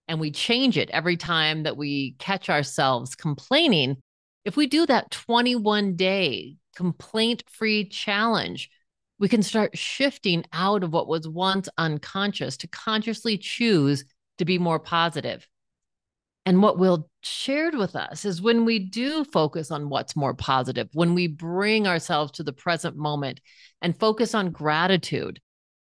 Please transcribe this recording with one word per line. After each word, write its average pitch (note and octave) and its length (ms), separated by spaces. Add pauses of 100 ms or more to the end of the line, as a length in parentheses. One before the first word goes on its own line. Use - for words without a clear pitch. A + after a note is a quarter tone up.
and D#3+ 100
we D3+ 120
change A#3+ 460
it C3 120
every E3+ 260
time D#3 480
that D3 140
we C#3 420
catch G3 300
ourselves C3+ 680
complaining, D#3 840 (460)
if G#3 140
we D4 100
do D#4 200
that - 240
twenty-one G#3+ 840
day F3 600 (180)
complaint-free G#3+ 1120
challenge, G3+ 800 (500)
we G3+ 100
can G#3+ 140
start G#3 340
shifting G3+ 720
out F#3+ 320
of E3 80
what E3 160
was D#3+ 200
once F#3 500
unconscious D#3+ 800
to E3+ 100
consciously G#3+ 680
choose D3 680 (360)
to F#3 40
be F3+ 140
more E3+ 220
positive. D#3+ 680 (1000)
And F#3 140
what G#3 160
Will F3+ 320 (120)
shared D#4 540
with G3+ 200
us C3+ 300
is F3 160
when A#3 240
we A3+ 140
do B3 440
focus D#3+ 480
on D3 160
what's - 280
more C3+ 180
positive, B2+ 580
when E3+ 220
we F3 140
bring F#3 600
ourselves D#3 460
to E3 100
the D3 80
present E3 460
moment C#3+ 420 (420)
and F3 160
focus A3 380
on F#3+ 140
gratitude, D#3 880 (560)